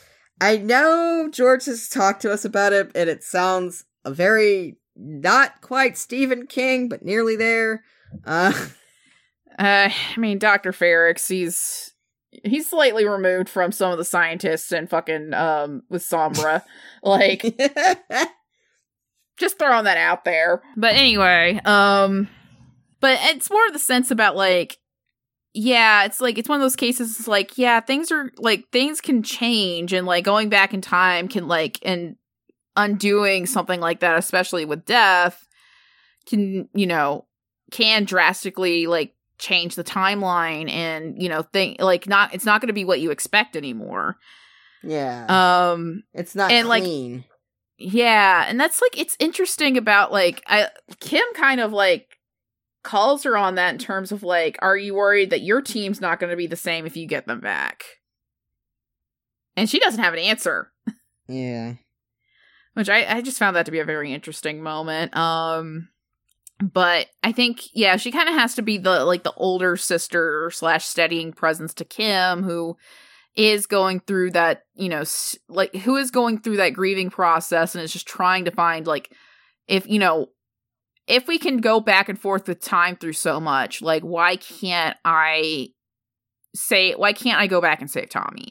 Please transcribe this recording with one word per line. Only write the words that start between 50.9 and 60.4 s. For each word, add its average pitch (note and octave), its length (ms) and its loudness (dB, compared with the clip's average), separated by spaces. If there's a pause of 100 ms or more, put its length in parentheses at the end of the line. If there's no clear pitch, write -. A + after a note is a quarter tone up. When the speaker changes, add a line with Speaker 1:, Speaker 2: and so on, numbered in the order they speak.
Speaker 2:
Kim - 260 0 (100)
kind C4+ 240 2
of, A3 140 -2
like, F#3+ 440 0 (680)
calls B3 400 2
her A#3+ 120 0
on F#3+ 200 0
that F3+ 180 0
in - 60 -10
terms F#3+ 320 -6
of, G3+ 100 -8
like, E3+ 400 0
"Are F#3+ 160 2
you G3+ 160 -6
worried G3+ 380 2
that D#3+ 100 -2
your G#3 200 2
team's G#3 380 -6
not F3 200 -4
gonna F3 160 -4
be F3 120 -6
the E3+ 80 -8
same E3 300 -6
if D#3+ 100 -12
you E3 120 -12
get D3 180 -6
them A#2 140 -8
back?" C#2 440 -8 (1700)
And A3 120 0
she D#4 100 0
doesn't B3+ 240 0
have E3+ 100 2
an D#3+ 60 -6
answer. F3 520 -4 (560)